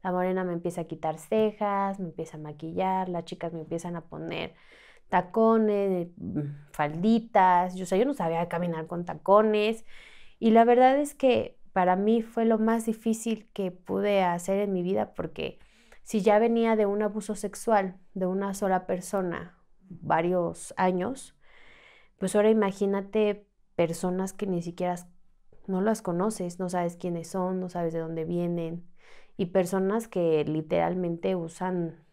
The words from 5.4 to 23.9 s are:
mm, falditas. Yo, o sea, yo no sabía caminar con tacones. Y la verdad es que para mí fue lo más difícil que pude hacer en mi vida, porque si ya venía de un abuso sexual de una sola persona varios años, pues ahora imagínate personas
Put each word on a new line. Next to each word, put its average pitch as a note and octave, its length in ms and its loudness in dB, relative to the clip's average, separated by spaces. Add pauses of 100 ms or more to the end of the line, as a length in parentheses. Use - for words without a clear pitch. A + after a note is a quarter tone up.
mm, - 240 -6 (300)
falditas. F#3 1040 2
Yo, F#3 80 -6
o - 20 -8
sea, F#3+ 120 2
yo B3 80 4
no C#4+ 80 -2
sabía E3+ 340 -2
caminar E3 400 -4
con F3 180 -6
tacones. G#3+ 800 4 (560)
Y A3+ 120 4
la A3+ 120 8
verdad B3+ 360 8
es C#4+ 140 -4
que - 440 2 (140)
para F3+ 240 4
mí A3 260 2
fue A3+ 240 -2
lo A3+ 120 4
más A3+ 280 2
difícil A3 680 -2
que F#3 180 -4
pude G3 520 0
hacer F3 360 0
en G3+ 140 0
mi F3+ 80 0
vida, G3+ 320 -2
porque - 460 -8 (440)
si G#3 180 -2
ya G#3 180 6
venía A#3 360 2
de G#3 100 2
un G3+ 160 -2
abuso G#3 340 -4
sexual G3 640 -2 (160)
de F#3 120 -2
una G3 280 -2
sola F#3 320 0
persona F3+ 720 -4 (320)
varios E3+ 880 -2
años, F#3 580 -2 (840)
pues F#3+ 180 -2
ahora G#3+ 140 6
imagínate G3+ 960 0 (300)
personas F3+ 560 -2